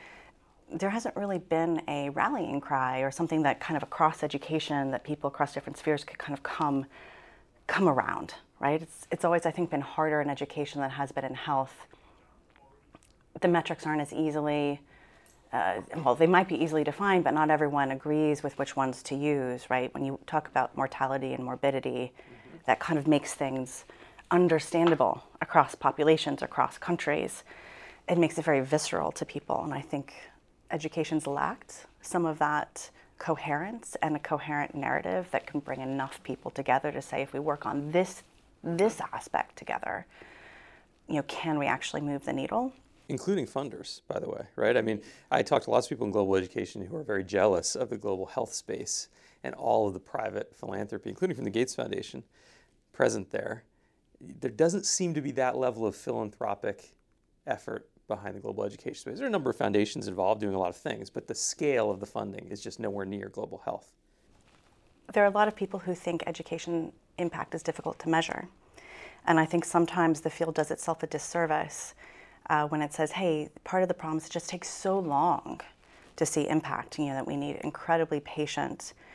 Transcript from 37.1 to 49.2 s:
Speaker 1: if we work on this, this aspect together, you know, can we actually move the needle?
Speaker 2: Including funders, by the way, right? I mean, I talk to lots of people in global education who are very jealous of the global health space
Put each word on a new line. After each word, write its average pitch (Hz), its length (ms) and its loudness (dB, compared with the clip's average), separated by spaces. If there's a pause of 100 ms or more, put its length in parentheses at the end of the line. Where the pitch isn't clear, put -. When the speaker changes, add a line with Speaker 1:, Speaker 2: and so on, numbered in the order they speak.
Speaker 1:
if 139 120 -6
we 135 80 -4
work 147 240 -2
on 143 260 -4
this, 180 320 2 (400)
this 180 380 2 (100)
aspect - 460 -4
together, - 480 -6 (1040)
you 151 60 0
know, 143 80 0
can 151 360 -2
we 143 60 0
actually 131 340 -2
move 143 240 -4
the - 80 -4
needle? 240 400 -2 (380)
Speaker 2:
Including 151 360 0
funders, - 640 -8
by - 100 -2
the - 120 -4
way, - 160 -6 (100)
right? 113 220 4
I 113 40 4
mean, 110 200 0 (280)
I 131 120 4
talk 127 220 2
to 113 80 -2
lots 120 160 4
of - 20 -12
people 117 160 -2
in 101 80 -2
global 98 240 4
education 95 480 -4
who 110 100 -10
are 156 80 -6
very 101 220 -2
jealous 95 500 4
of 117 140 -2
the 107 80 -4
global 95 300 -4
health - 260 -4
space - 560 -6 (340)